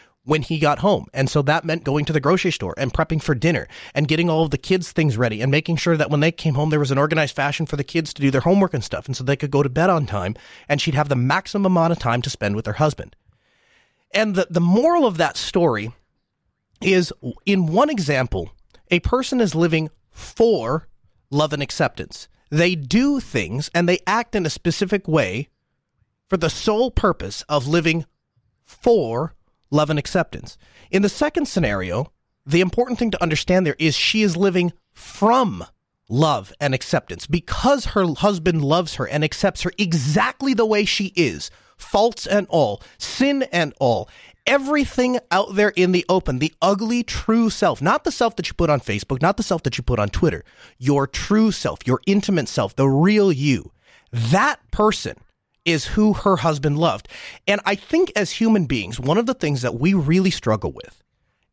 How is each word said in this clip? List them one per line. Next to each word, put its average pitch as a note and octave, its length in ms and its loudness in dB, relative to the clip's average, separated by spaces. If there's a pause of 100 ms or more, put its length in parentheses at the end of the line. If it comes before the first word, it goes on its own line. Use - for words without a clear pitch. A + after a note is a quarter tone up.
(240)
when D3+ 180 2
he D#3+ 160 -4
got D3 220 2
home. C3+ 340 2
And C3+ 160 0
so D3+ 100 2
that D3 240 0
meant E3 200 -4
going C#3+ 200 0
to - 80 -2
the D3+ 80 2
grocery F3 300 2
store F#2+ 260 -6
and C#3 160 -4
prepping D#3+ 300 -2
for D3+ 120 0
dinner C3 320 0 (280)
and D3 120 0
getting D#3+ 220 2
all D#3+ 140 2
of D#3+ 80 0
the C#3+ 80 0
kids' F#3 340 -2
things D3+ 240 2
ready A2 240 0
and C3 100 0
making D#3 260 0
sure E3+ 200 0
that D3+ 140 0
when D3 100 2
they D#3+ 100 4
came D#3+ 220 -2
home, D3 160 0
there D3+ 100 2
was C#3 120 0
an C3+ 80 0
organized D3+ 360 0
fashion C#3+ 300 -2
for D3+ 120 -6
the C#3+ 80 -2
kids D#3+ 280 -4
to - 80 -14
do C#3 100 4
their C3+ 120 2
homework F#3 320 4
and A#2+ 100 -2
stuff. - 220 -8
And C3 100 -6
so B2+ 80 -8
they C#3 120 0
could C#3 140 -4
go C#3+ 120 4
to C#3 80 -2
bed D#3 180 2
on E3 160 2
time G2+ 300 -4 (340)
and C#3+ 140 0
she'd D3+ 120 -2
have D3 140 0
the C#3 80 0
maximum E3+ 480 0
amount E3+ 280 2
of E3 60 -2
time A#2+ 240 -2
to C3 80 -6
spend G2+ 260 -4
with A2+ 100 -6
her G#2 80 -4
husband. - 420 -2 (920)
And G#3 240 0
the, F3+ 160 0
the E3+ 100 0
moral B3+ 460 4
of F#3 100 0
that D#3+ 220 -2
story A#2 540 0 (920)
is, F#3 280 2 (360)
in F#3+ 200 2
one G#3+ 220 2
example, C3+ 600 -2 (400)
a F3 100 2
person B3+ 400 0
is F#3 140 0
living D#3+ 340 0 (220)
for D#3+ 800 0 (420)
love D3 240 0
and C#3+ 80 -4
acceptance. - 640 -6 (220)
They E3+ 240 2
do G#3+ 460 0
things A2 540 -6
and F3 140 0
they F3+ 180 0
act A3 280 -2
in G3 100 -2
a D#3 60 -4
specific F#3+ 580 -2
way C3 400 0 (800)
for F#3+ 80 -2
the D#3+ 140 0
sole A3 400 0
purpose - 580 -2
of C#3+ 180 0
living D#3+ 380 0 (640)
for D#3 680 0 (360)
love D3 200 2
and D3+ 80 -2
acceptance. - 580 -4 (340)
In F#3+ 120 2
the G3+ 60 4
second D4+ 380 -2
scenario, G#2 640 -2 (340)
the D3+ 140 2
important A#3 380 0
thing A#3 120 -2
to G#3 120 -4
understand F3 440 0
there C#3+ 120 -2
is D#3 160 0
she - 280 0
is F3+ 140 2
living F3+ 360 2 (200)
from G#3+ 720 0 (440)
love B2+ 520 0
and C#3 140 0
acceptance - 520 -4
because A3 600 0
her F#3+ 280 0
husband E3+ 500 0
loves D#3+ 300 0
her C3 120 -6
and D3 160 -2
accepts - 400 -2
her F3+ 140 -4
exactly F3 800 0
the A3 120 2
way G#3 200 2
she - 300 -4
is, A2 340 -2 (260)
faults A3 500 0
and G3+ 220 0
all, A#2+ 340 0 (140)
sin C#4 460 0 (100)
and E3 260 -2
all, A#2 300 0 (380)
everything C4+ 720 0 (120)
out G3 240 0
there G#3 220 4
in F3+ 160 4
the F3+ 160 0
open, F3 300 0
the D#3 240 -2
ugly, G#3+ 400 0
true A3+ 480 0
self, D#3 320 0
not F#3+ 220 2
the D4+ 60 -2
self A#3 260 0
that - 120 -6
you - 60 -12
put E3 160 2
on C#3+ 100 2
Facebook, A2 400 -4
not F3 160 2
the A3+ 60 -2
self F3+ 220 -2
that B2+ 120 -4
you B2 80 -6
put A#2+ 140 0
on G#2 100 0
Twitter, G#2+ 340 0 (360)
your C#3 280 2
true G#3+ 460 0
self, - 340 -6
your B2+ 200 0
intimate G3 420 0
self, - 260 -2
the C3+ 140 2
real F#3+ 420 4
you. C3+ 400 0 (400)
That D#3 460 2 (140)
person - 460 0 (500)
is D#3+ 220 2
who G#3+ 260 2
her G3 220 0
husband D3 420 0
loved. C#3+ 300 0 (380)
And G3+ 200 0
I G3+ 80 0
think E4 420 0
as G3+ 140 0
human A3 340 2
beings, A2+ 340 -4
one C#3 200 0
of A#3 80 0
the C4 80 -2
things D3 260 -2
that A#2+ 180 -4
we E3 140 2
really F#3 380 2
struggle G#2+ 420 -2
with - 300 -20 (500)